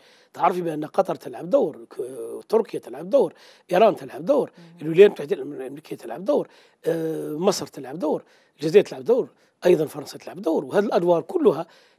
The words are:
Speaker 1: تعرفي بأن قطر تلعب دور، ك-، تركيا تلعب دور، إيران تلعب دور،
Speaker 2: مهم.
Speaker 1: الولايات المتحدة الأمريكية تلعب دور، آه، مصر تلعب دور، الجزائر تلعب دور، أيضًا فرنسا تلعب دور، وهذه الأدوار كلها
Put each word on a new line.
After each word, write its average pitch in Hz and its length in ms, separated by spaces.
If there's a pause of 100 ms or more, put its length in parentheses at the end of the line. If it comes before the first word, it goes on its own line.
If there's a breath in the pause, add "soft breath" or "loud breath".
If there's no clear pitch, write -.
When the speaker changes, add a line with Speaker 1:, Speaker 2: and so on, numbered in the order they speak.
(340 soft breath)
Speaker 1:
تعرفي 175 280
بأن 156 240
قطر 202 300
تلعب 147 340
دور، 226 400
ك-، 117 600
تركيا 202 300
تلعب 160 300
دور، 233 240 (380 loud breath)
إيران 196 240
تلعب 143 300
دور، 240 320
Speaker 2:
مهم. - 240
Speaker 1:
الولايات 165 260
المتحدة 160 280
الأمريكية 139 600
تلعب - 300
دور، 233 220 (380 soft breath)
آه، 160 460
مصر 160 360
تلعب 139 320
دور، 262 240 (360 soft breath)
الجزائر 160 260
تلعب 131 180
دور، 202 260 (360 soft breath)
أيضًا 165 200
فرنسا - 320
تلعب 156 240
دور، 254 240
وهذه 180 200
الأدوار 175 360
كلها 180 460 (320 soft breath)